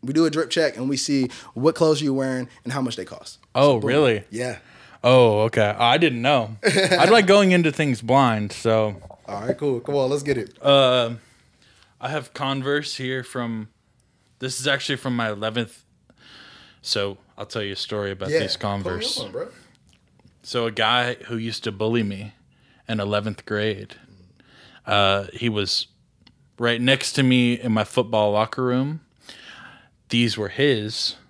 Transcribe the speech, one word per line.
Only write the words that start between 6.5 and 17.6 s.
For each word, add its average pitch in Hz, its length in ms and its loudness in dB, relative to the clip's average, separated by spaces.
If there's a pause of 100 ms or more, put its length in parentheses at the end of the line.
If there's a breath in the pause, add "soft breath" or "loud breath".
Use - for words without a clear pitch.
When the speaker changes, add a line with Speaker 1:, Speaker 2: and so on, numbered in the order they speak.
Speaker 1:
<laughs> - 60 -18
Speaker 2:
I'd 185 440 4
like 220 160 6
going 196 260 6
into 175 200 4
things 143 300 -2
blind, 117 500 2
so. 110 500 0 (260)
Speaker 1:
All 101 180 -8
right, 135 120 -2
cool. 135 220 -2
Come 143 160 -6
on, 131 140 0
let's 143 140 -2
get 139 140 -2
it. - 240 -10
Speaker 2:
Uh, 127 520 4 (880 soft breath)
I 127 80 -6
have 143 240 -8
Converse 139 600 -4
here 131 280 -6
from, 117 460 -8 (680)
this 131 200 -8
is 127 80 -4
actually 139 300 -2
from 123 180 -4
my 117 140 -2
eleventh. 110 560 -6 (960 loud breath)
So 101 360 -4 (200)
I'll 104 80 -12
tell 110 180 -8